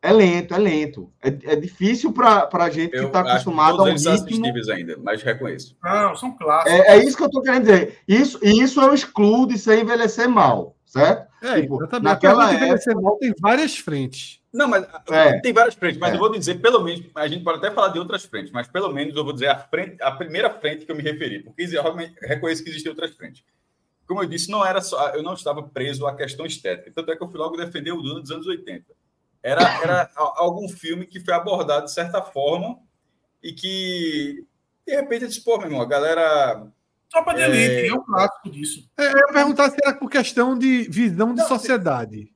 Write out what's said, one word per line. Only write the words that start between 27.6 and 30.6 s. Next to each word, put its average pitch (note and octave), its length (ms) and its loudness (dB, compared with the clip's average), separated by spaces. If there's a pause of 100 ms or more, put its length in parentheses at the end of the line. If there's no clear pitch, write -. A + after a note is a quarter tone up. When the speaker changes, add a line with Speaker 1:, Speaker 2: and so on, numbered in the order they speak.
Speaker 2:
o E3+ 100 -8
Duna D3+ 180 -10
dos C3+ 120 -16
anos D#3+ 160 -12
oitenta. - 440 -12 (500)
Era, C#3+ 200 -2 (200)
era F3 200 -2 (140)
a-, D3 220 -4
algum F3+ 300 -4